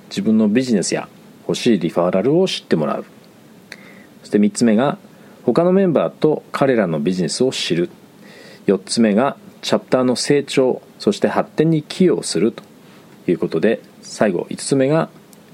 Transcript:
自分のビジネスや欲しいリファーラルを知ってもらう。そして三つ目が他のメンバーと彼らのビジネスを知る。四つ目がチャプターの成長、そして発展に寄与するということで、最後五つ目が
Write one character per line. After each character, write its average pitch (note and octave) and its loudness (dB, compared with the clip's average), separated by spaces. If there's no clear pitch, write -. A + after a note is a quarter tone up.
自 G2+ -6
分 A2 2
の A2 2
ビ A#2 2
ジ B2 -2
ネ F2 2
ス - -4
や - -8
欲 F2 -2
し A#2+ 2
い F2+ -2
リ E2 -4
フ F2+ -2
ァ F2 0
ー F#2 0
ラ F#2+ 0
ル C#3+ 2
を F#3+ 2
知 - -8
っ - -20
て - 0
も - -2
ら C#3 -4
う。 - -10
そ - -20
し - -20
て G#2 2
三 G#2 2
つ - -2
目 A2+ 4
が C3+ 0
他 C#3+ 2
の F3+ 2
メ G3 4
ン F3 0
バ F#2+ 2
ー - -4
と - -2
彼 C3+ 0
ら G#2 2
の D#2 -4
ビ F2 -2
ジ F2+ -2
ネ - -2
ス - -2
を B2+ 2
知 - -4
る。 F2 -2
四 G2 2
つ - -4
目 G#2 4
が C3 0
チ - -2
ャ G2+ -2
プ - -12
タ C3 2
ー - 0
の B2+ 0
成 C#3+ 0
長、 C3 0
そ - 0
し - -6
て G#2+ 0
発 G2+ -2
展 D#3 0
に D#3+ 0
寄 - 0
与 C3+ 2
す - -4
る A2 2
と - -20
い F2+ 2
う E2 0
こ - -4
と - -4
で、 G#2 0
最 - 0
後 - -4
五 - -10
つ - -2
目 C3 2
が D#3 0